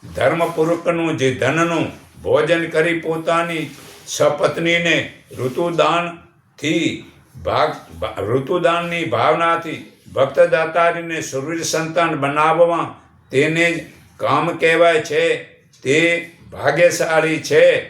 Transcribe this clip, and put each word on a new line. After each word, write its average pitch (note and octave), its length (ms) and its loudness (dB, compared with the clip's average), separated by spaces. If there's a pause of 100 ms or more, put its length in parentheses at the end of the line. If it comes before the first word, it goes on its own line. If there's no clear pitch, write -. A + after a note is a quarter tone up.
(140)
ધર્મપૂર્વકનું E3 1000 0
જે C3 180 0
ધનનું D#3 520 0 (360)
ભોજન D#3+ 460 0
કરી E3 320 0
પોતાની E3 720 -2 (360)
સપત્નીને E3 1040 0 (260)
ઋતુદાનથી E3 1700 -4 (320)
ભાગ-, A2+ 540 -2
ભા-, G2 240 -6
ઋતુદાનની E3+ 840 -2
ભાવનાથી D#3+ 880 -2 (220)
ભક્ત C3+ 260 0
દાતારીને E3 800 0
સુરવીર D3+ 420 -6
સંતાન D#3+ 520 -2
બનાવવા D#3 800 2 (360)
તેને D#3+ 420 2
જ D#3 80 -6 (360)
કામ C#3+ 340 0
કહેવાય E3 500 4
છે. D#3 360 0 (460)
તે E3 480 0 (220)
ભાગ્યશાળી D#3 840 2
છે. D#3 520 4